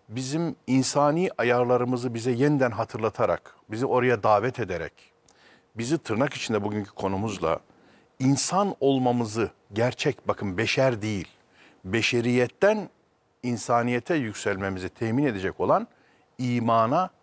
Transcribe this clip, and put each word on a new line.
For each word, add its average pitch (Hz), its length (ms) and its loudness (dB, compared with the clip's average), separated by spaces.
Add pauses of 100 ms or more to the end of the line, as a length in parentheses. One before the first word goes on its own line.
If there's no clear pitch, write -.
bizim 131 480 -4 (100)
insani 147 720 2
ayarlarımızı 120 760 2
bize 117 160 -4
yeniden 131 400 2
hatırlatarak, 110 840 -2 (140)
bizi 113 160 -4
oraya 120 360 2
davet 110 380 2
ederek, 87 320 -6 (840)
bizi 120 240 -2
tırnak 117 360 -2
içinde 107 280 -2
bugünkü 104 280 -6
konumuzla 95 720 -4 (580)
insan 165 640 2
olmamızı 120 680 0 (220)
gerçek, 120 560 -2
bakın 101 300 -4
beşer 117 440 0
değil, 101 260 -4 (560)
beşeriyetten 123 1040 2 (540)
insaniyete 120 720 0
yükselmemizi 98 760 -2
temin 117 360 -2
edecek 95 360 -2
olan 156 280 2 (500)
imana 120 720 2 (120)